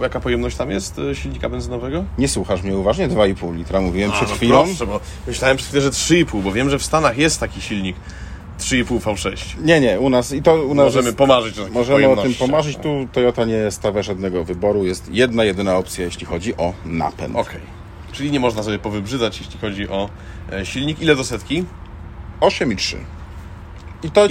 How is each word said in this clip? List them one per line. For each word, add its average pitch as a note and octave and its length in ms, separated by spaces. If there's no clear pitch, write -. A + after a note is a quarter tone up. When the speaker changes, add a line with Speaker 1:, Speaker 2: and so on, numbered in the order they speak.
Speaker 1:
jaka B2 180
pojemność A#2+ 360
tam A#2+ 140
jest, G2+ 280
e, C#3+ 40
silnika C3+ 340
benzynowego? B2 560
Speaker 2:
Nie C#3 100
słuchasz F#2 340
mnie G2 140
uważnie? A#2+ 320
Dwa G#2+ 180
i F#2+ 80
pół F2 180
litra, E2+ 280
mówiłem F#2+ 300
Speaker 1:
A, G#2+ 40
Speaker 2:
przed G2+ 140
Speaker 1:
no G#2 60
Speaker 2:
chwilą. A#2+ 300
Speaker 1:
proszę, E3 220
bo G2+ 140
myślałem C3 300
przez - 120
chwilę, C#3 140
że C#3 80
trzy E3 280
i D#3+ 80
pół, G#2 160
bo F#2+ 100
wiem, B2+ 180
że C#3 80
w - 40
Stanach C#3+ 360
jest D#3 220
taki - 200
silnik F#2+ 360
trzy - 200
i A#2+ 60
pół A#2+ 140
V G#2+ 180
sześć. - 460
Speaker 2:
Nie, D#3 180
nie, A2 200
u C3+ 100
nas B2 220
i C3+ 100
to E3 120
u C#3 100
nas C#3+ 120
Speaker 1:
Możemy B2 200
Speaker 2:
jest, A2 120
Speaker 1:
pomarzyć B2 400
o - 20
takich G2+ 140
Speaker 2:
możemy B2 240
o - 100
tym C3+ 80
Speaker 1:
pojemnościach. B2+ 320
Speaker 2:
pomarzyć. D3+ 280
Tu C#3 360
Toyota B2 320
nie A2 260
stawia G2+ 320
żadnego F#2 420
wyboru. G2 400
Jest F2+ 280
jedna, A#2 320
jedyna G2 320
opcja, - 280
jeśli E2+ 220
chodzi E2+ 300
o E2+ 160
napęd. D#2+ 520
Speaker 1:
Okej. - 240
Czyli C#3+ 180
nie C#3+ 100
można A2+ 220
sobie G#2 160
powybrzydzać, G#2+ 640
jeśli - 200
chodzi G2+ 280
o, G2 200
e, F#2+ 140
silnik. D3 360
Ile D#3 140
do C3 80
setki? C3 400
Speaker 2:
Osiem E3+ 320
i G2 40
trzy. - 200
I E3 80
to G#3 160
Speaker 1:
I - 40